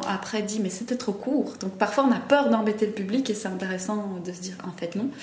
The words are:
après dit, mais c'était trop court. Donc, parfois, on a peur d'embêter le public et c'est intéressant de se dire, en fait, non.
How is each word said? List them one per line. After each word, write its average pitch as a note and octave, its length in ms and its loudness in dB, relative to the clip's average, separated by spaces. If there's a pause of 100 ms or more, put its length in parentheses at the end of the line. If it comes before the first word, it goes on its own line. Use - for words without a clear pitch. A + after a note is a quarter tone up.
après G3+ 340 -2
dit, G#3 200 -2
mais F#3 80 0
c'était A#3+ 260 -4
trop A3 160 -2
court. B3+ 480 0
Donc, F#3+ 180 -4
parfois, A3+ 300 4
on A#3+ 60 8
a G3+ 60 0
peur C#4 300 6
d'embêter G#3+ 360 4
le G#3 80 2
public G#3 360 0
et G#3+ 40 2
c'est G3+ 160 -4
intéressant F#3 760 -2
de F3+ 60 -6
se F3+ 80 -8
dire, F#3 160 -8 (100)
en F#3 60 -6
fait, E3+ 240 -6
non. A#3 140 0 (140)